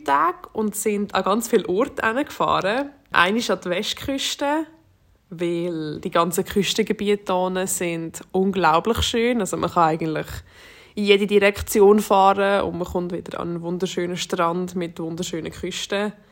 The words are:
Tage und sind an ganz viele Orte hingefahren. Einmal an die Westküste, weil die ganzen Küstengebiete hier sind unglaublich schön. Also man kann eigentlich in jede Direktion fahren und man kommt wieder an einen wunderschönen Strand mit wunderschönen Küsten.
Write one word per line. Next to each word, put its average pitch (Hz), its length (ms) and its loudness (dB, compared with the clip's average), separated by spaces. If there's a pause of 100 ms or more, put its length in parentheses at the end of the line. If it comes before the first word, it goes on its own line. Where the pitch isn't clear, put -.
Tage 311 500 2
und 214 200 -2
sind 202 400 -2
an 190 100 0
ganz 208 240 0
viele 185 200 2
Orte 196 380 -2
hingefahren. 220 840 -2 (220)
Einmal 196 380 4
an 180 140 0
die 180 60 -6
Westküste, 277 960 -4 (640)
weil 170 720 -4
die 185 100 -6
ganzen 175 340 0
Küstengebiete 202 880 0 (180)
hier 185 140 -2
sind 170 560 -6 (100)
unglaublich 185 680 2
schön. 240 380 0
Also 175 180 -4
man 170 120 -2
kann 165 200 4
eigentlich 156 360 -4 (680)
in 208 100 -2
jede 202 220 6
Direktion 202 760 6
fahren 196 640 4
und 170 140 -4
man 175 100 -4
kommt 180 240 -6
wieder - 280 -10
an 170 100 -6
einen 170 120 -6
wunderschönen 175 540 -4
Strand 175 580 -2
mit 170 240 -6
wunderschönen 165 540 -8
Küsten. 202 600 -6 (200)